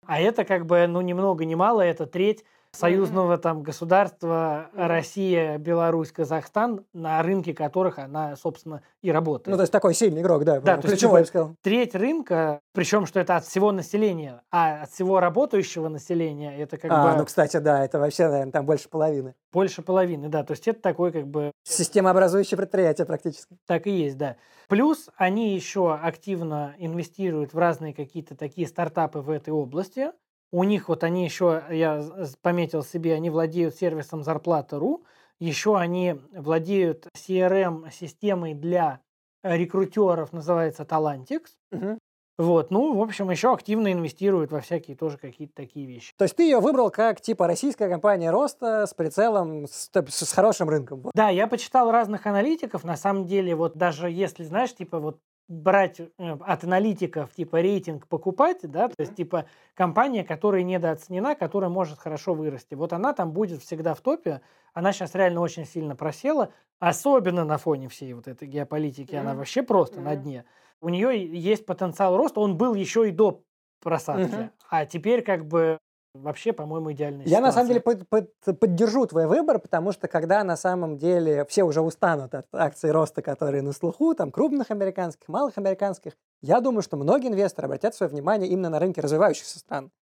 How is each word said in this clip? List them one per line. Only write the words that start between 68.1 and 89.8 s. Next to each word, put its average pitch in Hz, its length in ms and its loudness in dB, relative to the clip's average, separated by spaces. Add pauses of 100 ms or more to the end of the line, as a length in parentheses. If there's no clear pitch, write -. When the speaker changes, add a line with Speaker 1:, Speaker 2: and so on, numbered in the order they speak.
Speaker 1:
вот 120 140 -16
этой 135 200 -16
геополитики. 143 680 -6
Она 139 160 -6
Speaker 2:
Мгм. 135 80 -6
Speaker 1:
вообще 139 240 -4
просто 180 380 0
на 143 120 -6
Speaker 2:
Мгм. 143 100 -8
Speaker 1:
дне. 135 220 -12 (360)
У 165 80 -6
неё 196 220 0
и 233 80 0 (180)
есть 208 280 -2
потенциал 185 520 0
роста, 214 240 0
он 196 160 0
был 240 180 2
ещё 202 280 0
и 214 80 2
до 185 320 2 (380)
просадки, 165 540 -2
Speaker 2:
Мгм. 220 160 -8 (180)
Speaker 1:
а 156 160 0
теперь 208 380 0
как 175 240 -2
бы 160 300 2 (360)
вообще, 147 400 -6
по-моему, 156 400 -6
идеальная 143 320 -6
Speaker 2:
Я 185 160 4
на 262 100 4
самом 247 160 4
Speaker 1:
ситуация. 240 260 2
Speaker 2:
деле 185 160 -6
под-, 214 240 0 (100)
под-, 185 160 -2
поддержу 220 460 2
твой 160 220 0
выбор, 277 320 2
потому 180 320 -2
что - 160 -6
когда 175 380 2
на 175 100 0
самом 175 420 -2
деле 156 520 2
все 202 140 4
уже 160 180 2
устанут 160 540 0
от 131 180 -10
акций 151 380 0
роста, 156 300 2
которые 139 400 -2
на 143 120 -4
слуху, 277 420 0
там, 160 160 -4
крупных 277 400 0
американских, 190 560 -4
малых 233 300 -4
американских, 196 560 -4 (280)
я 196 200 4
думаю, 233 220 0
что - 140 -8
многие 220 300 2
инвесторы 196 380 -2
обратят 143 300 -2
своё 170 140 -2
внимание 185 400 0
именно 180 200 0
на 156 100 0
рынке 175 220 0
развивающихся 156 580 2
стран. - 320 -10 (100)